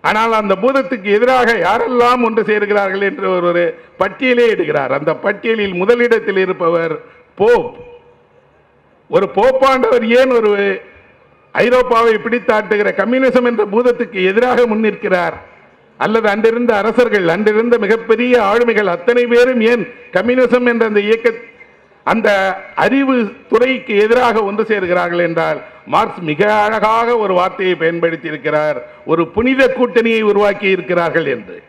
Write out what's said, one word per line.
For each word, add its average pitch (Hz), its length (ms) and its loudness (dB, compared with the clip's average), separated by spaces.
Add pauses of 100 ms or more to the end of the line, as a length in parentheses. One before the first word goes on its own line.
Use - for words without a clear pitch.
ஆனால் 214 300 0
அந்த 208 300 0
பூதத்துக்கு 262 400 0
எதிராக 233 500 2
யாரெல்லாம் 240 720 0
ஒன்று 220 180 0
சேர்கிறார்கள் 202 580 0
என்று 196 300 -4
ஒரு, 180 160 0
ஒரு 175 320 0 (200)
பட்டியலே 240 520 0
இடுகிறார். 147 380 -2
அந்த 151 260 -2
பட்டியலில் 202 600 -4
முதலிடத்தில் 220 640 0
இருப்பவர் 170 640 -2 (340)
போப். 214 420 0 (1300)
ஒரு 185 260 0
போப்பாண்டவர் 247 840 2
ஏன் 262 120 4
ஒரு 208 500 0 (760)
ஐரோப்பாவை 233 720 2
பிடித்தாட்டுகிற 214 680 -2
கம்யூனிசம் 247 500 0
என்ற 226 200 0
பூதத்துக்கு 233 600 -2
எதிராக 240 420 2
முன்னிற்கிறார்? 196 640 -2 (680)
அல்லது 214 300 0
அன்றிருந்த 226 480 0
அரசர்கள், 208 520 0
அன்றிருந்த 214 500 2
மிகப்பெரிய 226 640 0
ஆளுமைகள் 214 460 2
அத்தனை 240 400 0
பேரும் 240 340 2
ஏன் 220 320 0 (200)
கம்யூனிசம் 247 540 2
என்ற 233 200 2
அந்த 208 140 0
இயக்க, 226 320 0 (720)
அந்த 196 520 0 (180)
அறிவு 247 580 0 (160)
துறைக்கு 233 500 0
எதிராக 226 460 2
ஒன்று 208 180 -4
சேர்கிறார்கள் 175 560 -2
என்றால் 165 440 -2 (240)
மார்க்ஸ் 196 360 -2
மிக 151 200 -2 (220)
அழகாக 220 520 0
ஒரு 202 180 -2
வார்த்தையை 185 420 0
பயன்படுத்தி 165 520 -2
இருக்கிறார், 151 500 -2 (280)
ஒரு 165 220 0
புனித 254 420 0
கூட்டணியை 226 520 0
உருவாக்கி 202 480 0
இருக்கிறார்கள் 170 600 0
என்று. 95 260 -8 (120)